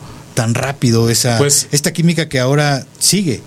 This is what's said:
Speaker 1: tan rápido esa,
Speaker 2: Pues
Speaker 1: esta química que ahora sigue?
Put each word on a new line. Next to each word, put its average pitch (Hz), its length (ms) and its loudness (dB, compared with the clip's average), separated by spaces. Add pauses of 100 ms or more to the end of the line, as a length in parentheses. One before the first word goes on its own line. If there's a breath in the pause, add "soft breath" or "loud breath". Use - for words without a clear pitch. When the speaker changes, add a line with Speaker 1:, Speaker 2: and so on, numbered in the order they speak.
(320 loud breath)
Speaker 1:
tan 117 220 0
rápido 120 560 0
esa, 117 260 0
Speaker 2:
Pues 143 340 2
Speaker 1:
esta 151 220 -2
química 165 380 0
que 135 100 -2
ahora 139 460 0 (120)
sigue? 170 480 0